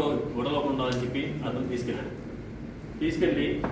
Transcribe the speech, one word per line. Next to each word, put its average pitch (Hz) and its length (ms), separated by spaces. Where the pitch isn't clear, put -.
గొడవలు 139 200
ఉండాలని 127 460
చెప్పి 131 320
అతను 123 200
తీసుకెళ్ళాడు. - 420
తీసుకెళ్ళి - 600